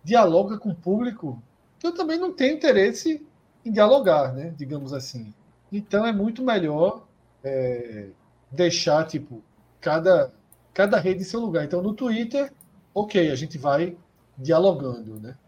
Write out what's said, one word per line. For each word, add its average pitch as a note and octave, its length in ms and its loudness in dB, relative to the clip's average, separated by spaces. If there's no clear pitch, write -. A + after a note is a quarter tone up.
dialoga G3+ 540 4
com G#3+ 120 -6
o E3 60 -4
público F#3 640 -4
que - 60 -8
eu E4+ 80 0
também E4 240 -2
não F4+ 160 -4
tenho C#4 220 0
interesse C#4+ 680 2
em A3+ 80 -6
dialogar, G3 600 4
né? D#3 240 -10
Digamos C#3 360 -10
assim. B2 400 -12
Então, G#3 340 -2
é A#3 60 0
muito A3+ 320 -2
melhor, F3+ 640 0
é, A#2+ 680 -6
deixar, D#3+ 540 2
tipo, B2 380 -12
cada, E3 500 2
cada G3+ 240 2
rede F3+ 240 -2
em F#3 40 -6
seu A#3 140 -6
lugar. E3 260 -2
Então, F3 160 -4
no G#3 120 -4
Twitter, A#3+ 600 -4
ok, G3 360 2
a C#3 60 -2
gente D#3 220 -10
vai D3 400 0
dialogando, C3+ 840 0
né? A#2 160 -16